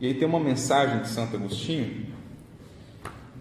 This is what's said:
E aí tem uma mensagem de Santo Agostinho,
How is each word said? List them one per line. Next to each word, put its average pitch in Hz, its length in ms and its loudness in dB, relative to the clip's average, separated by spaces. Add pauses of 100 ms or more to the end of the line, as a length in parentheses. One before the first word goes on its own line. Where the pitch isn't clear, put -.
E 127 60 2
aí 131 80 4
tem 147 120 4
uma 165 140 4
mensagem 131 600 4
de - 80 -4
Santo 113 280 -2
Agostinho, 110 680 -2 (1300)